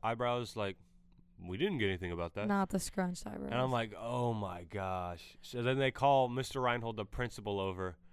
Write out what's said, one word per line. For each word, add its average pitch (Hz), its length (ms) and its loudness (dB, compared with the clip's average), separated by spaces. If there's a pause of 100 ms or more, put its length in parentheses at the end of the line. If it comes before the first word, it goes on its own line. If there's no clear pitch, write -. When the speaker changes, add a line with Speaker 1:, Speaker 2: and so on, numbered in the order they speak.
Speaker 1:
eyebrows, 120 540 0
like, 98 180 0 (720)
"We 90 100 -4
didn't 175 200 2
get 107 100 4
anything 92 240 0
about 85 220 -2
that." 101 140 -2
Speaker 2:
Not 196 220 2
the 190 100 2
scrunched 180 460 -2
eyebrows. 139 260 -6
Speaker 1:
And 123 100 2
I'm 131 100 2
like, 117 260 0
"Oh 120 360 0
my 90 300 -2
gosh." 92 800 -4
So 123 220 -6
then 131 140 2
they 135 140 4
call 135 360 6
Mister 127 320 -2
Reinhold, 120 380 0
the 107 80 -2
principal, 104 560 -2
over, 92 340 -2 (180)